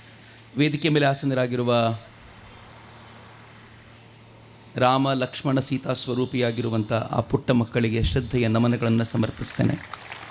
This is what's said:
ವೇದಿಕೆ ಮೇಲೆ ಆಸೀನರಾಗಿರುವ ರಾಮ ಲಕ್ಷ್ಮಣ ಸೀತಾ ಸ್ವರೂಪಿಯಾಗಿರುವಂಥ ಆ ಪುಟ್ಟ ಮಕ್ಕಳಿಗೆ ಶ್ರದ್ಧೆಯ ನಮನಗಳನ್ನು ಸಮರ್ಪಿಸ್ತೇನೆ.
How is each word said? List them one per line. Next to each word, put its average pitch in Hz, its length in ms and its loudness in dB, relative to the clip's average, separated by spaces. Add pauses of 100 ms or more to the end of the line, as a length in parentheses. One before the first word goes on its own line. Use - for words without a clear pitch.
(560)
ವೇದಿಕೆ 147 320 2
ಮೇಲೆ 147 180 4
ಆಸೀನರಾಗಿರುವ 123 920 0 (2750)
ರಾಮ 135 360 4
ಲಕ್ಷ್ಮಣ 131 460 -2
ಸೀತಾ 131 340 -2
ಸ್ವರೂಪಿಯಾಗಿರುವಂಥ 120 1000 -2
ಆ 113 280 -2
ಪುಟ್ಟ - 300 -2
ಮಕ್ಕಳಿಗೆ 117 520 2
ಶ್ರದ್ಧೆಯ 120 460 0
ನಮನಗಳನ್ನು 117 560 2
ಸಮರ್ಪಿಸ್ತೇನೆ. 117 880 -2 (400)